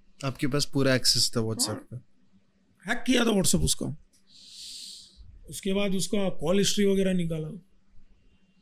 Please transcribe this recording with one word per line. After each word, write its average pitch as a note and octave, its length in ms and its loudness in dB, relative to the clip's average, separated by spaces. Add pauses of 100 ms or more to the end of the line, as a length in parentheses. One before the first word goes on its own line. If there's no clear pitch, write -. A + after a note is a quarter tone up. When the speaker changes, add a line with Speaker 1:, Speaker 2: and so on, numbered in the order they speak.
(240)
Speaker 1:
आपके C3+ 220 -2
पास C#3+ 180 0
पूरा C3+ 300 2
access - 420 2
था A#2 40 2
WhatsApp A2 280 -2
Speaker 2:
हाँ। - 260 -8
Speaker 1:
का? B2 100 -14 (840)
Speaker 2:
हैक A#3+ 180 -2
किया A#3+ 180 4
था A3+ 40 4
WhatsApp F#3+ 320 4
उसका। D3 360 -2 (1500)
उसके - 240 -6
बाद G3+ 220 0
उसका G3 340 0
call F3+ 300 0
history - 260 2
वगैरह F#3+ 280 2
निकाला, E3 360 -2 (1120)